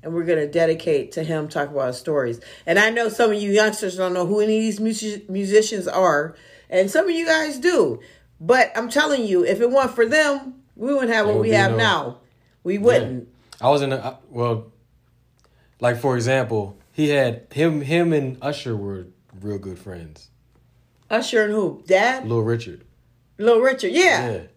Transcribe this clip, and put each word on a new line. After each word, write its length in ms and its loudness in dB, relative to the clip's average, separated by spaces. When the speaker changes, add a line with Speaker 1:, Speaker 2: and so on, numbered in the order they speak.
Speaker 1:
and 120 -10
we're 120 -2
gonna 200 0
dedicate 680 0
to 100 -4
him 240 -4
talk 220 -4
about 180 -4
his 100 -6
stories. 440 -4
And 120 2
I 120 4
know 180 -2
some 240 2
of 100 -2
you 100 -2
youngsters 440 0
don't 180 -2
know 120 -2
who 160 0
any 160 2
of 60 0
these 180 -4
music-, 480 -6
musicians 580 0
are, 480 0
and 220 2
some 140 2
of 100 0
you 100 -4
guys 320 0
do. 440 0
But 340 4
I'm 140 -4
telling 360 0
you, 200 2
if 160 0
it 100 2
weren't 240 2
for 100 4
them, 500 0
we 180 -4
wouldn't 200 0
have 140 2
Speaker 2:
There 80 2
Speaker 1:
what 40 2
Speaker 2:
would 40 2
Speaker 1:
we 80 2
Speaker 2:
be 40 4
Speaker 1:
have 160 4
Speaker 2:
no 60 0
Speaker 1:
now. 400 0
We 120 -2
Speaker 2:
Yeah. 60 -4
Speaker 1:
wouldn't. 440 2
Speaker 2:
I 100 2
was 120 4
in 100 -2
a, 60 -2
uh, 180 -8
well, 420 -2
like, 160 0
for 180 0
example, 640 -2
he 160 0
had, 420 0
him, 300 0
him 320 0
and 280 -2
Usher 340 -6
were 320 -8
real 160 -8
good 220 -12
friends. 500 -18
Speaker 1:
Usher 340 2
and 100 0
who? 320 -2
Dad? 380 2
Speaker 2:
Little 200 -2
Richard. 420 -4
Speaker 1:
Little 240 4
Richard, 300 0
yeah. 400 2
Speaker 2:
Yeah. 80 -6